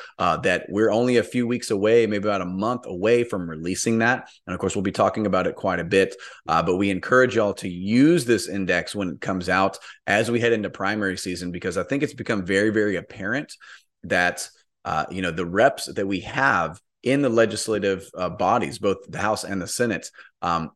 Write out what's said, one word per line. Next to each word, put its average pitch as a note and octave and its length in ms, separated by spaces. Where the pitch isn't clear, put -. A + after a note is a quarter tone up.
uh, E2+ 200
that F2+ 320
we're G#2 220
only A#2+ 260
a G#2+ 60
few B2 220
weeks A#2 240
away, A2 380
maybe G#2 180
about G2+ 140
a F2+ 60
month G2+ 400
away A2+ 400
from F2+ 240
releasing F#2 500
that. B2 300
And F2+ 60
of F2+ 60
course, F#2+ 140
we'll G2 100
be F#2+ 80
talking G#2+ 340
about F#2 220
it - 80
quite F2 260
a - 20
bit, F#2+ 320
uh, E2 160
but F2+ 140
we G2+ 120
encourage A2+ 460
y'all G#2 200
to - 120
use A#2+ 560
this A#2 240
index F2+ 480
when G2 140
it D2 100
comes F#2 300
out F#2+ 280
as G#2+ 240
we A#2 80
head A#2 140
into G#2 160
primary G2 480
season, F2+ 340
because F2 260
I F2+ 60
think C#3+ 200
it's - 100
become G#2 320
very, G2 240
very G#2 260
apparent A2 580
that, F2 440
uh, D#2+ 260
you F#2 100
know, F2 100
the F2 140
reps G#2 480
that G2 140
we F#2+ 140
have F#2 580
in C3+ 180
the C3+ 80
legislative, G#2 840
uh, F2+ 140
bodies, F#2+ 500
both G2 180
the D#2 80
House G#2 260
and F#2 180
the E2 60
Senate, A2+ 420
um, E2+ 340